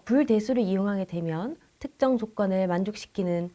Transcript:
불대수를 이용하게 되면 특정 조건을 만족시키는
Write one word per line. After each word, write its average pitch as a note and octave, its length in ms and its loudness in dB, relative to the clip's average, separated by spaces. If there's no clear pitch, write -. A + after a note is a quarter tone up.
불대수를 A#3+ 560 2
이용하게 G3 420 0
되면 E3+ 540 -4
특정 C4 360 0
조건을 G3 500 0
만족시키는 F3+ 880 -2